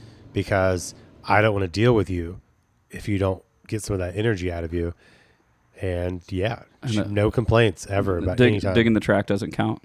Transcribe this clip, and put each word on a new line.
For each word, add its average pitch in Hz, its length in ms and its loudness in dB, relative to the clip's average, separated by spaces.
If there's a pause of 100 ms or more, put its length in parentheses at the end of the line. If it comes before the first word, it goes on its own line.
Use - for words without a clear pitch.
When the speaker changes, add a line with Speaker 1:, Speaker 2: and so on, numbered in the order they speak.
(320)
Speaker 1:
because 95 600 0 (360)
I 101 120 4
don't 110 100 4
wanna 98 160 -2
deal 107 260 2
with 98 160 0
you 87 300 -6 (500)
if - 180 -12
you 101 100 -2
don't 95 240 -2 (260)
get 107 140 -6
some 104 120 -6
of 95 60 -2
that 87 160 -6
energy 101 360 -2
out 85 120 -6
of 82 100 -8
you. 85 200 -2 (840)
And, 90 480 -4
yeah, 101 360 -4 (180)
Speaker 2:
And 131 80 -6
Speaker 1:
she, 107 100 0
Speaker 2:
the 101 80 -4
Speaker 1:
no 104 220 0
complaints 113 580 2
ever 98 300 0
about 90 180 -2
Speaker 2:
dig-, 123 160 6
Speaker 1:
any 101 80 0
time. 98 140 0
Speaker 2:
digging 113 180 4
the 104 80 2
track 101 260 2
doesn't 101 260 -2
count? 110 320 -2